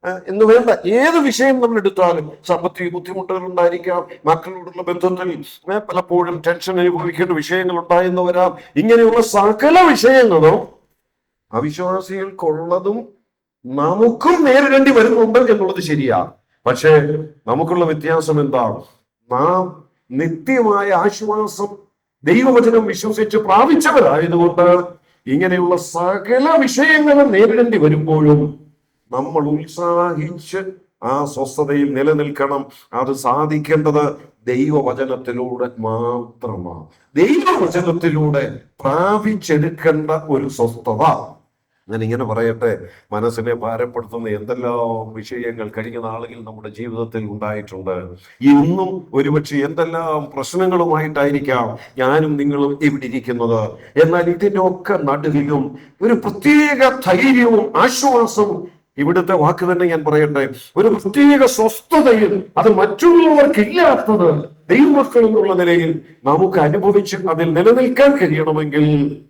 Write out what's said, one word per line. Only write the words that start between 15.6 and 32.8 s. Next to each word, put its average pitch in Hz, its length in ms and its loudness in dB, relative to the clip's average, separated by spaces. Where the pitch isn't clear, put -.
ശരിയാ. 131 500 -2
പക്ഷേ 151 340 4
നമുക്കുള്ള 165 380 -2
വ്യത്യാസം 156 560 -2
എന്താ? 123 420 -2
നാം 165 520 -2
നിത്യമായ 202 800 -2
ആശ്വാസം 208 800 -4
ദൈവവചനം 226 640 4
വിശ്വസിച്ച് 214 500 -4
പ്രാപിച്ചവരായതുകൊണ്ട്, 175 1500 2
ഇങ്ങനെയുള്ള 180 500 0
സകല 202 840 0
വിഷയങ്ങളും 285 720 4
നേരിടേണ്ടി 220 460 4
വരുമ്പോഴും 151 840 2
നമ്മൾ 147 360 -4
ഉത്സാഹിച്ച് 170 1080 -4
ആ 135 220 -4
സ്വസ്ഥതയിൽ 143 720 -4
നിലനിൽക്കണം. 143 720 -2